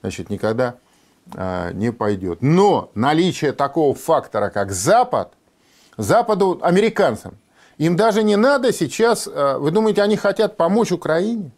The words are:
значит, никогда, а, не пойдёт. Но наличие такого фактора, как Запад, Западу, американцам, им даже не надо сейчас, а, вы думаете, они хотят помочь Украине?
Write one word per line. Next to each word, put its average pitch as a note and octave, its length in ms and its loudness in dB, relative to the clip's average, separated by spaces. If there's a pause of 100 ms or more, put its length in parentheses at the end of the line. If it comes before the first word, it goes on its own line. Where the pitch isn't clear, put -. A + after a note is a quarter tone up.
значит, F#2+ 300 -10
никогда, A2+ 460 -4 (580)
а, F2+ 380 -6
не G2+ 180 -4
пойдёт. F#2+ 500 -4
Но E3 540 2
наличие D3+ 560 0
такого C#3+ 460 0
фактора, A2 520 -2
как G2 220 -4
Запад, C#3 640 0 (640)
Западу, G3 640 0
американцам, F3+ 720 0 (440)
им E3 180 0
даже G#3+ 260 2
не G#3+ 140 2
надо B3+ 360 2
сейчас, G#3+ 560 0
а, C#3 300 0
вы C#3+ 140 -2
думаете, G#3 300 2
они G#3 140 2
хотят G#3 400 -2
помочь F#3+ 360 2
Украине? F3+ 640 -4